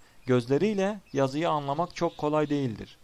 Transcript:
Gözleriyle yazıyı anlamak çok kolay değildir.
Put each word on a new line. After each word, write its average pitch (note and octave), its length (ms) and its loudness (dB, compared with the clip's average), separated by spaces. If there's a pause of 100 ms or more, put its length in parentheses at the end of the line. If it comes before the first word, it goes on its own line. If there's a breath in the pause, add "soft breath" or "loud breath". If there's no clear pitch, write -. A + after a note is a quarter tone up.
(260 soft breath)
Gözleriyle F#3 720 2 (140)
yazıyı C#3 360 0
anlamak D3+ 460 -2
çok E3+ 220 -2
kolay D3+ 320 0
değildir. C3+ 540 -4